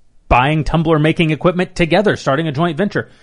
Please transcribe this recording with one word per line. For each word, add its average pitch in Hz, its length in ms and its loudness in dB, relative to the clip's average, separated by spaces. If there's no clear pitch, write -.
buying 143 340 2
tumbler 165 340 0
making 156 340 0
equipment 175 440 -2
together, 175 400 2
starting 151 320 -2
a 151 40 -2
joint 156 260 -4
venture. 151 340 -4